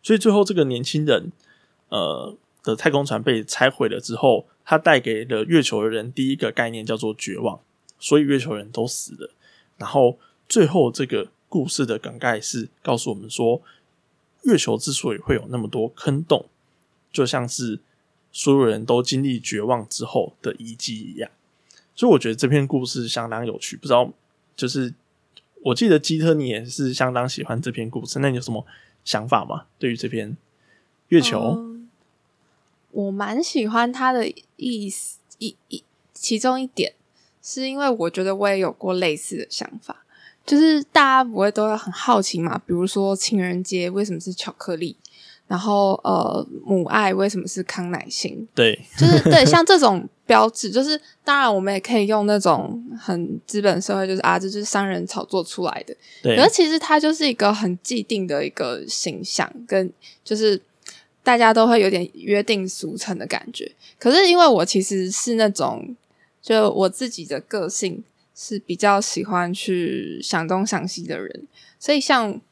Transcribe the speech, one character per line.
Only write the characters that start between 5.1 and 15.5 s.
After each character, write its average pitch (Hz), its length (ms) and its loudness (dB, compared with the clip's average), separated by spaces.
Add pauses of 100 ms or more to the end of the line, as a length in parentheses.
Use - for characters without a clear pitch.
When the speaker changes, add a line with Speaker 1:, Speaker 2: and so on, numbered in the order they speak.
Speaker 1:
了 110 180 -2
月 165 180 4
球 107 220 -2
的 110 40 0
人 110 240 -4
第 135 200 -2
一 135 40 -2
个 - 160 -4
概 117 200 -4
念 110 120 -10
叫 113 140 -4
做 110 160 -4
绝 - 240 -10
望， 110 220 -4 (400)
所 - 200 4
以 147 40 4
月 139 160 2
球 120 160 -6
人 104 160 -12
都 117 160 -4
死 - 260 -10
了。 - 180 -16 (460)
然 - 100 -12
后 127 300 4 (320)
最 196 160 6
后 139 260 2
这 131 140 -4
个 104 240 -4 (180)
故 156 200 -2
事 139 180 -2
的 113 140 -4
梗 120 180 -14
概 117 220 -2
是 110 300 -8 (120)
告 131 140 0
诉 120 140 -6
我 104 60 -6
们 104 140 -16
说， 120 320 0 (800)
月 233 140 4
球 113 200 0
之 135 160 -6
所 127 200 -4
以 - 40 -8
会 - 180 -2
有 110 140 -6
那 123 80 -6